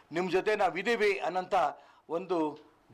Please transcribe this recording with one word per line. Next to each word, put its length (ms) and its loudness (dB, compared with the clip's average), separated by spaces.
ನಿಮ್ಮ 180 0
ಜೊತೆ 260 2
ನಾವಿದ್ದೀವಿ 600 0
ಅನ್ನೋಂಥ 360 -2
ಒಂದು 500 -2